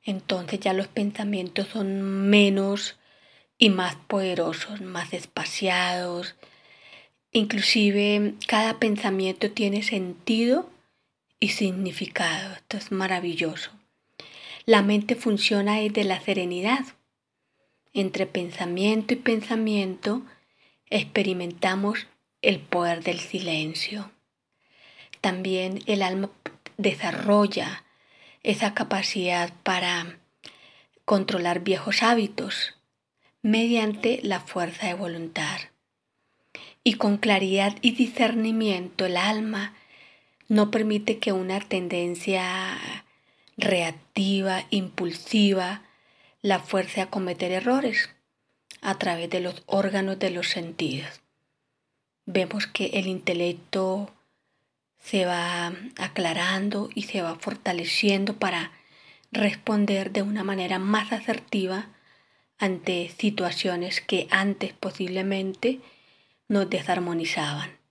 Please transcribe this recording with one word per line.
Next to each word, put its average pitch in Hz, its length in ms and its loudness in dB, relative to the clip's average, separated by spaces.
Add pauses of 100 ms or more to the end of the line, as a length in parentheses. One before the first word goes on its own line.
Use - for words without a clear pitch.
Entonces 190 560 -4
ya 190 140 0
los 196 140 0
pensamientos 202 800 -4
son 196 320 -2 (280)
menos 202 680 4 (600)
y 220 120 8
más 185 260 0
poderosos, 185 840 -4
más 175 320 -8
espaciados. 180 1200 -2 (960)
Inclusive 208 1040 4 (120)
cada 220 320 2
pensamiento 208 720 0
tiene 202 300 0
sentido 226 880 2 (720)
y 202 100 4
significado. 185 1040 -2
Esto - 220 -10
es - 140 -8
maravilloso. 180 800 -2 (960)
La 214 160 8
mente 208 340 2
funciona 208 680 2
desde 214 240 0
la 185 160 0
serenidad. 190 640 0 (1080)
Entre 190 320 0
pensamiento 190 880 0
y 247 40 2
pensamiento 214 1040 0 (680)
experimentamos 190 1160 0 (340)
el 190 180 4
poder 170 440 -2
del 175 160 -2
silencio. 170 880 -6 (1120)
También 185 680 -2
el 202 160 2
alma 190 280 0 (480)
desarrolla 202 1040 2 (580)
esa 208 320 2
capacidad 180 800 0 (120)
para 175 540 -2 (880)
controlar 180 560 2
viejos 185 420 0
hábitos 226 760 0 (640)
mediante 226 840 2
la 196 160 0
fuerza 175 480 -4
de 175 60 -2
voluntad. 165 680 -6 (1300)
Y 220 80 4
con 202 240 2
claridad 196 640 2
y 240 100 4
discernimiento 220 1120 0
el 180 120 0
alma 208 580 -2 (720)
no 208 240 6
permite 214 480 0
que 202 140 0
una 190 260 -2
tendencia 185 1200 -4 (800)
reactiva, 190 1120 0
impulsiva, 190 1120 0 (600)
la 190 180 4
fuerce - 420 -2
a 185 80 -4
cometer 180 420 -2
errores 247 580 2 (720)
a 196 160 -2
través 170 320 -2
de 180 100 0
los 180 260 -6
órganos 196 540 0
de 190 100 0
los 175 200 -4
sentidos. 160 720 -6 (1040)
Vemos 190 420 -2
que - 260 -4
el 190 140 0
intelecto 185 1080 -2 (840)
se 190 260 0
va 175 480 -2 (240)
aclarando 185 960 -2
y 202 100 -6
se - 180 -4
va 165 140 -4
fortaleciendo 196 1000 0
para 175 340 -2 (600)
responder 208 800 0
de 202 100 0
una 202 220 -2
manera 185 360 -2
más 208 320 2
asertiva 208 800 -2 (680)
ante 180 600 -2
situaciones 180 840 0
que - 320 -2
antes 196 420 0
posiblemente 190 1080 -2 (680)
nos 196 220 2
desarmonizaban. 165 1080 -2 (140)